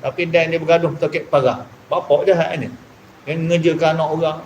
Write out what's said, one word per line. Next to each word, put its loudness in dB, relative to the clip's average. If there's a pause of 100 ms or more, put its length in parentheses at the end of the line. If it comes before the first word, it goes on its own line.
Tapi -4
dan 2
dia -2
bergaduh, 2
tokek -4
parah. 2 (220)
Bapak 0
jahat 2
ni. -6 (540)
Dia -6
ngerjakan 2
anak -2
orang, -2